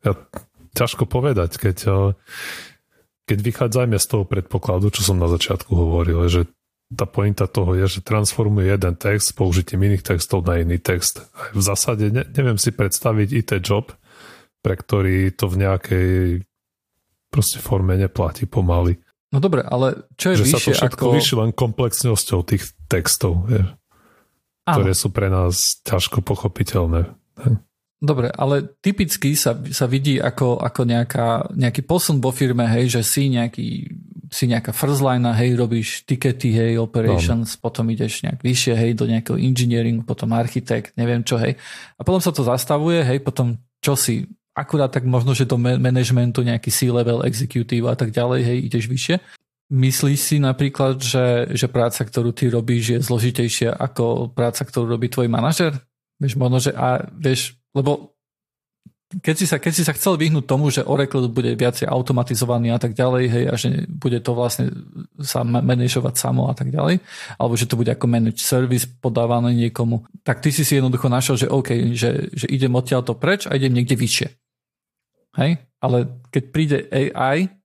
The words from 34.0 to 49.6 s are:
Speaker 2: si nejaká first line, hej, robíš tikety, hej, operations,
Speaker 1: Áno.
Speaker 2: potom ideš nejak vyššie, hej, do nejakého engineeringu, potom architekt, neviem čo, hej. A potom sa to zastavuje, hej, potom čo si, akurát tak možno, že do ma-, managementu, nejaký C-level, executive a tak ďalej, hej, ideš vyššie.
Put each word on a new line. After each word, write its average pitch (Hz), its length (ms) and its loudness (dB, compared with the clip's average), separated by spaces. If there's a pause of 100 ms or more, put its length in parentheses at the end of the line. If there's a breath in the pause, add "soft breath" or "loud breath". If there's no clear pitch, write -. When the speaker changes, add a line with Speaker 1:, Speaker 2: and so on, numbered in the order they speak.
Speaker 2:
si - 160 -4
nejaká 117 320 -2
first 139 240 0
line, 127 240 2
hej, 120 320 2
robíš 117 480 -2
tikety, 123 480 0
hej, 117 240 2
operations, 113 800 0
Speaker 1:
Áno. - 80 -20
Speaker 2:
potom 117 240 -2
ideš 113 400 -4
nejak - 160 -6
vyššie, 123 320 2
hej, 117 160 2
do 117 160 0
nejakého 113 320 0
engineeringu, 117 640 2
potom 117 320 -2
architekt, 117 640 -2
neviem 117 240 0
čo, 120 160 0
hej. 117 160 0 (400 loud breath)
A 123 80 -14
potom 185 160 2
sa 175 80 0
to 147 160 0
zastavuje, 147 560 2
hej, 131 240 0
potom 120 320 0 (240)
čo 139 160 0
si, - 320 -2 (240)
akurát 143 400 0
tak 127 160 0
možno, 127 240 2
že 127 160 0
do 131 80 2
ma-, 123 240 2
managementu, 123 640 2
nejaký 120 240 -2
C-level, 117 560 0
executive 120 640 -2
a 120 80 0
tak 117 160 -2
ďalej, 123 320 0
hej, 120 140 0 (100)
ideš 113 160 -2
vyššie. 127 320 -2 (560 loud breath)